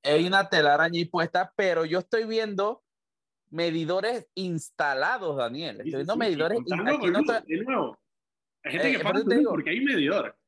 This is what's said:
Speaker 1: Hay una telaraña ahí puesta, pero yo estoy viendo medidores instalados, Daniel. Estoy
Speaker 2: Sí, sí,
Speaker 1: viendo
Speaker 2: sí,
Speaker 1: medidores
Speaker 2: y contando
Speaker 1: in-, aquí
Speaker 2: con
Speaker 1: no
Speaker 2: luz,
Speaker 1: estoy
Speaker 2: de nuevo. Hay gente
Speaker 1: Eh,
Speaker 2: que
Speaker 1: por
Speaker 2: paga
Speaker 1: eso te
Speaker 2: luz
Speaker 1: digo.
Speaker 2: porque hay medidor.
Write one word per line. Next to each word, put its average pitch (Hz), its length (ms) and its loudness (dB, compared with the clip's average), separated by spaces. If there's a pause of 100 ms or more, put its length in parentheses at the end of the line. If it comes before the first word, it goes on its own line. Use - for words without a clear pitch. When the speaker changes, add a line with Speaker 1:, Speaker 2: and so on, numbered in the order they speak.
Speaker 1:
Hay 156 240 2
una 196 220 2
telaraña 160 480 4
ahí 170 80 0
puesta, 175 500 -2
pero 175 300 0
yo 160 140 -2
estoy 226 260 -2
viendo 220 580 -2 (680)
medidores 170 840 -2
instalados, 165 1000 -2
Daniel. 123 460 -6
Estoy - 20 -12
Speaker 2:
Sí, 151 60 -6
sí, 143 60 -6
Speaker 1:
viendo 151 180 -2
Speaker 2:
sí, - 40 -2
Speaker 1:
medidores 190 400 0
Speaker 2:
y 247 60 -6
contando 180 260 -2
Speaker 1:
in-, 294 60 2
aquí 247 80 -4
Speaker 2:
con 175 80 2
Speaker 1:
no 196 60 2
Speaker 2:
luz, 302 160 2
Speaker 1:
estoy 160 240 -4
Speaker 2:
de 214 60 -4
nuevo. 196 340 -4 (640)
Hay 143 80 -6
gente 147 160 0
Speaker 1:
Eh, 262 40 2
Speaker 2:
que - 60 0
Speaker 1:
por - 80 -2
Speaker 2:
paga 185 120 2
Speaker 1:
eso 247 100 0
te - 60 6
Speaker 2:
luz 262 60 6
Speaker 1:
digo. 254 120 4
Speaker 2:
porque - 180 -2
hay 220 100 0
medidor. 180 560 0 (120)